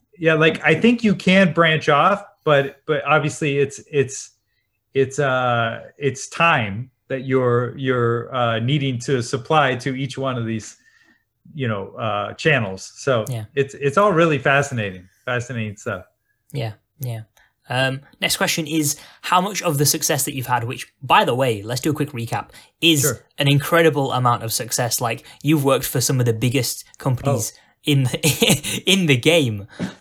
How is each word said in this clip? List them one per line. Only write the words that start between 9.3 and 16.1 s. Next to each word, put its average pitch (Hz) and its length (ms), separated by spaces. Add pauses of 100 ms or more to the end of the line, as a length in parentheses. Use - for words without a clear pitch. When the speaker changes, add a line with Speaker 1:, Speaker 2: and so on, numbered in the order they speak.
Speaker 1:
to 127 180
each 135 240
one 131 180
of 117 100
these, 113 300 (800)
you 131 140
know, 101 280
uh, 104 380
channels. 107 640
So 120 320
Speaker 2:
Yeah. 113 160 (100)
Speaker 1:
it's, 139 200
it's 139 220
all 202 160
really 160 260
fascinating, 117 680 (160)
fascinating 117 520
stuff. 95 280 (480)